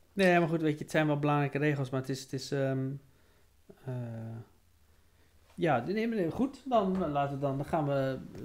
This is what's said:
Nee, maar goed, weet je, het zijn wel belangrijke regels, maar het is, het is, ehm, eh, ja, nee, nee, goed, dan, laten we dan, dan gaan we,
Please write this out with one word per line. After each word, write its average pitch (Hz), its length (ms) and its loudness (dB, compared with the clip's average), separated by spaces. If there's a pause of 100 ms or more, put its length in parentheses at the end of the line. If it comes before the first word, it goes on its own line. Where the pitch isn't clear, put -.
(140)
Nee, 180 260 6
maar 170 100 4
goed, 165 120 0
weet 151 160 0
je, - 60 -8
het - 80 -14
zijn 156 160 4
wel 147 120 2
belangrijke 143 380 2
regels, 143 320 2
maar 131 100 -2
het 131 100 -4
is, 131 120 -4
het - 120 -12
is, 131 180 -6
ehm, 135 380 0 (960)
eh, 131 80 -6 (1600)
ja, 156 300 2
nee, 214 220 -2
nee, 196 240 0
goed, - 340 -2
dan, 190 460 2
laten 143 240 0
we 135 60 -6
dan, 139 160 0
dan 143 80 -4
gaan 156 220 0
we, 135 320 0 (260)